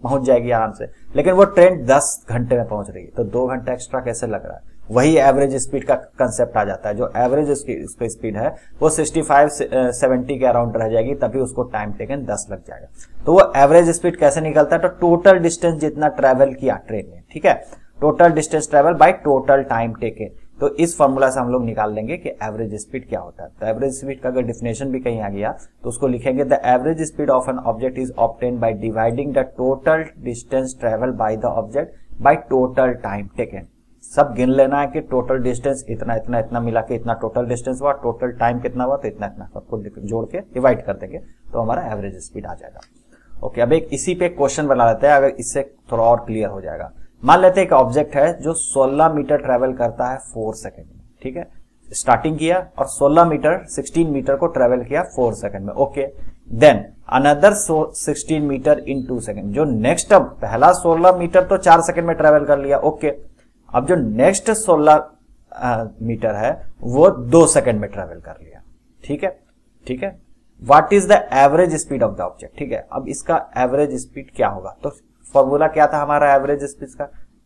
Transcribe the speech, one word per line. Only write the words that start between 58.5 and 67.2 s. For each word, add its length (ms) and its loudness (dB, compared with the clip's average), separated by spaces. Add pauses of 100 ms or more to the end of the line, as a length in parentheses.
in 320 -4
two 140 -6
second। 320 -10
जो 120 0
next, 480 0
अब 100 8 (200)
पहला 300 4
सोलह 400 4
मीटर 320 2
तो 120 2
चार 240 6
second 260 -2
में 100 -2
travel 280 6
कर 140 4
लिया, 200 0
ओके। 340 -2 (640)
अब 120 0
जो 100 2
next 540 2
सोलह, 440 4 (580)
अ, 320 -4 (180)
मीटर 320 -4
है 260 -4 (200)
वो 300 4
दो 360 4